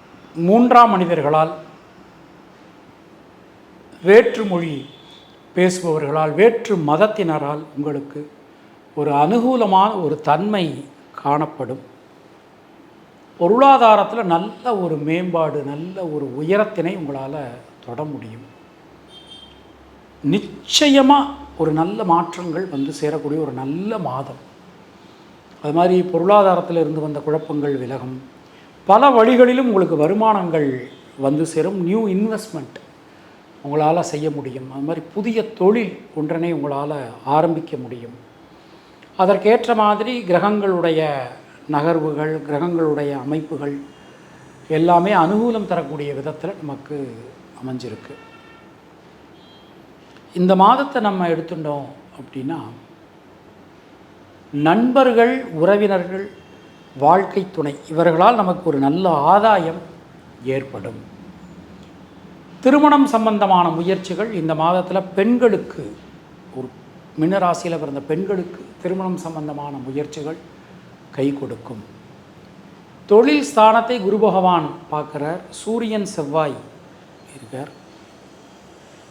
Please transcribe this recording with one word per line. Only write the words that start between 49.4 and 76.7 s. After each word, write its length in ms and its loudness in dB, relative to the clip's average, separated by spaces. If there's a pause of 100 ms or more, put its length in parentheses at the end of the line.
இந்த 220 4
மாதத்தை 440 4
நம்ம 280 -2
எடுத்துட்டோம் 580 -6 (360)
அப்படின்னா, 380 -10 (1900)
நண்பர்கள், 920 2
உறவினர்கள், 840 0 (680)
வாழ்க்கை 480 2 (100)
துணை 200 -6 (140)
இவர்களால் 460 4
நமக்கு 340 -2
ஒரு 100 0
நல்ல 300 0
ஆதாயம் 840 2 (540)
ஏற்படும். 680 -8 (1500)
திருமணம் 460 6
சம்பந்தமான 640 2
முயற்சிகள் 640 -4
இந்த 200 -2
மாதத்துல 500 0 (120)
பெண்களுக்கு, 800 0 (600)
ஒரு 140 -12 (500)
மீனராசியில 600 0
பிறந்த 200 -8
பெண்களுக்கு 640 -6 (160)
திருமணம் 360 -4
சம்பந்தமான 600 -10
முயற்சிகள் 580 -8 (760)
கை 280 -2
கொடுக்கும். 440 -12 (1200)
தொழில் 400 4 (100)
ஸ்தானத்தை 460 4
குரு 160 0
பகவான் 520 2 (200)
பார்க்கிறார், 500 -6 (100)
சூரியன் 560 -6
செவ்வாய் 480 -4 (840)